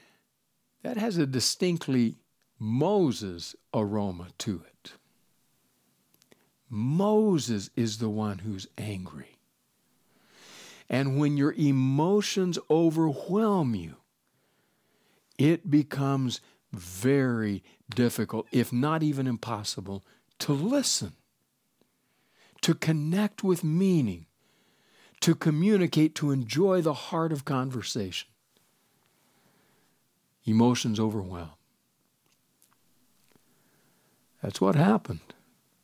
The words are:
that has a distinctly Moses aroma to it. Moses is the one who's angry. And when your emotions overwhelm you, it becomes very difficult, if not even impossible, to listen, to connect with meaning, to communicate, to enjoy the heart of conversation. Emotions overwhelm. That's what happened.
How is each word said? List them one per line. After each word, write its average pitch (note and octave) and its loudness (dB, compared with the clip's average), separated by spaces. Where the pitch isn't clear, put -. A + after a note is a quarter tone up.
that B3 -6
has G#3 -2
a D#3 2
distinctly C3 0
Moses A2+ -2
aroma G2+ -2
to F#2 -6
it. - -20
Moses C#3+ 0
is A2+ -2
the A2+ -4
one G#2 -4
who's F#2+ -10
angry. F#2 -10
And C3+ 0
when D3 2
your C#3+ 2
emotions D#3+ 2
overwhelm E3 2
you, E2 -8
it E3 2
becomes C#3 0
very G#2+ 0
difficult, A2+ 0
if A#2+ 0
not D3+ 0
even C3+ 0
impossible, G#2 -8
to - -2
listen, F3+ -2
to E3 2
connect D#3+ 0
with F#3 2
meaning, D#3 2
to E3 4
communicate, E3 2
to D3 0
enjoy C#3+ 2
the D#3 2
heart D#3+ -2
of C#3 -6
conversation. B2+ -4
Emotions A2+ 2
overwhelm. F#2+ -6
That's - -8
what F#3 4
happened. E3 2